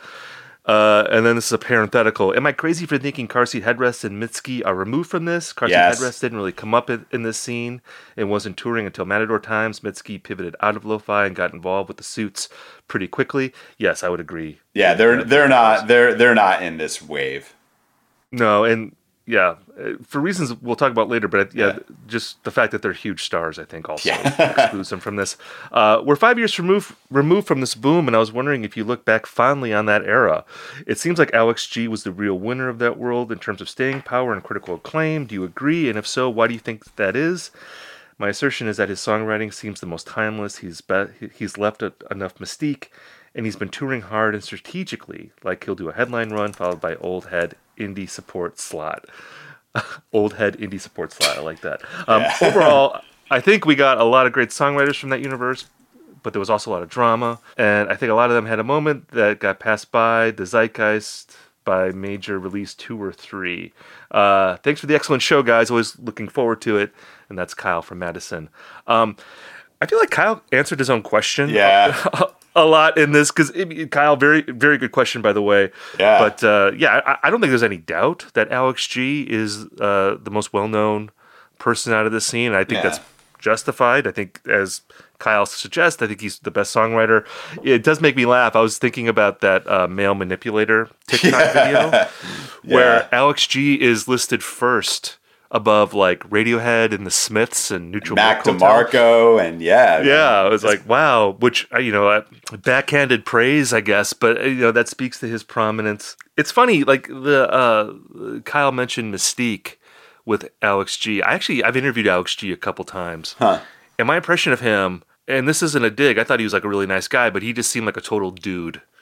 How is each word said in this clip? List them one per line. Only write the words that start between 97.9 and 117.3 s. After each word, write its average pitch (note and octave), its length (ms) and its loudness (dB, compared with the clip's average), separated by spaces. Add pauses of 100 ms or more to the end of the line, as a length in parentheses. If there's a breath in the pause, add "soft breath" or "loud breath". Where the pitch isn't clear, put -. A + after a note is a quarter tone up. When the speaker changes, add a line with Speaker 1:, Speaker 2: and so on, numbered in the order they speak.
Speaker 1:
Neutral G#2 240 -6
Speaker 2:
Mac A2 300 4
Speaker 1:
Milk F#2 140 2
Hotel. A2 260 8
Speaker 2:
DeMarco A#2 600 6
and, E2 160 -8
yeah. F2+ 400 6
Speaker 1:
Yeah, C#3+ 400 4
I G2 80 2
was G#2+ 140 2
Speaker 2:
It's G#2+ 100 4
Speaker 1:
like, G2+ 160 -4
"Wow," A#2 500 2
which, A#2+ 320 2
uh, B2 80 -4
you B2 120 -2
know, G2+ 160 2
uh, G#2+ 140 4 (420)
backhanded C3 600 2
praise, B2+ 480 2
I A2+ 100 2
guess, G2+ 320 0
but, A2+ 280 2
uh, A#2+ 40 -4
you C3+ 160 0
know, A#2 100 4
that A#2 180 2
speaks B2+ 300 -10
to A#2+ 80 -8
his A2+ 160 -8
prominence. G#2+ 720 -4 (220)
It's - 140 -2
funny, A3+ 320 4
like, C3+ 240 2
the, C3+ 460 2
uh, A2 400 2 (520)
Kyle C#3+ 260 0
mentioned B2 420 -6
Mystique A2 640 -4 (500 soft breath)
with G#2+ 240 -2 (140)
Alex G2 340 0
G. G#2 240 -4
I G2 120 2
actually, C3+ 300 -2
I've A#2+ 140 0
interviewed A#2+ 300 0
Alex F2+ 280 0
G G2 160 -8
a F2 60 -6
couple F#2 260 -8
times. F2 540 -12
Speaker 2:
Huh. G2 220 2 (400 loud breath)
Speaker 1:
And A#2 80 -2
my D3+ 100 2
impression E3+ 360 0
of A#2+ 80 -2
him, G2 420 0 (240)
and C3 200 -2
this D#3+ 140 -2
isn't C#3+ 240 0
a G#2+ 60 0
dig, A#2+ 260 2
I A2+ 60 2
thought A#2+ 160 0
he A2 60 -2
was, G2+ 80 -2
like, G2 100 0
a G#2 60 -4
really G2 180 -2
nice F#2+ 200 -4
guy, B2 220 0
but G2 140 -4